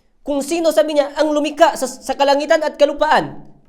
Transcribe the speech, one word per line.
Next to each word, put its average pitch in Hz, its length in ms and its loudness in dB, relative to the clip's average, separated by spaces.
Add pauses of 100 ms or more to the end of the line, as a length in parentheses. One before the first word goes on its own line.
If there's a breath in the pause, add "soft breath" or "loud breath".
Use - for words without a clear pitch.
(260)
kung 277 160 -2
sino, 320 320 0
sabi 311 240 0
niya, 285 160 0
ang 302 160 0
lumikha 302 480 0
sa, 269 80 -6
sa - 320 -8
kalangitan 285 480 2
at 294 80 -4
kalupaan, 294 720 0 (220)